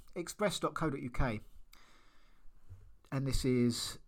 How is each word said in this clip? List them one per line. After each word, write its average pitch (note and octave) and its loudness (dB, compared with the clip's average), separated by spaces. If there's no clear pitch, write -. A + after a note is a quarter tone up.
express F#3 -2
dot D#3 0
co D#3+ 2
dot C#3+ -4
U B2+ -4
K. A#2+ 2
And C#3 0
this C3 2
is A#2+ 2